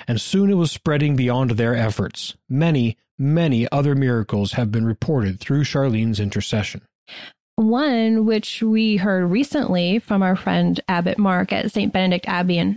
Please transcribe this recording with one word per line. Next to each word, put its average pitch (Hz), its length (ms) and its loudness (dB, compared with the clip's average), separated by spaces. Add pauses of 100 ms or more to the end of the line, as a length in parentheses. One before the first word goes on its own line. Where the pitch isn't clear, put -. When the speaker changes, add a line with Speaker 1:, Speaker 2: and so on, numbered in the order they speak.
Speaker 1:
and 117 100 -2
soon 196 320 2
it 202 40 2
was 170 180 2
spreading 147 440 0
beyond 123 360 2
their 117 240 0
efforts. - 580 -4 (140)
Many, 135 480 0 (220)
many 139 520 2
other 143 240 2
miracles 117 580 0
have 113 200 -2
been 113 140 0
reported 110 520 -2
through 143 260 0
Charlene's 113 540 0
intercession. 104 640 -4 (800)
Speaker 2:
One, 226 640 2
which 220 340 -2
we 220 360 2
heard 185 340 0
recently 202 680 0
from 202 200 0
our 185 140 2
friend 175 540 0
Abbot 175 280 0
Mark 190 360 0
at 196 180 -2
Saint 202 220 -2
Benedict 185 340 0
Abbey 180 320 0
in 190 180 0